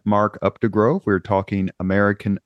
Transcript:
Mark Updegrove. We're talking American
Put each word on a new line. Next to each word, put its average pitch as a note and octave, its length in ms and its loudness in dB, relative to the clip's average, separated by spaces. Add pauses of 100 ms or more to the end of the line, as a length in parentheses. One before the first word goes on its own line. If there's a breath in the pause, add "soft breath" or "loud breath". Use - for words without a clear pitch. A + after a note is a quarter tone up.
Mark G#2 380 0
Updegrove. G#2+ 640 0
We're G2 140 2
talking F#2+ 500 -2 (100)
American G2+ 680 0